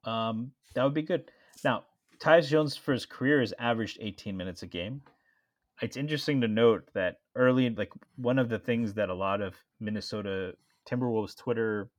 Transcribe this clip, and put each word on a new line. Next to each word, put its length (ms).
Um, 480
that 100
would 100
be 80
good. 280
Now, 200
Tyus 280
Jones 280
for 160
his 140
career 340
has 180
averaged 420
eighteen 360
minutes 260
a 40
game. 360
It's 160
interesting 440
to 80
note 460
that 220
early, 360
like, 200
one 220
of 100
the 100
things 360
that 140
a 60
lot 260
of 140
Minnesota 760
Timberwolves 480
Twitter 520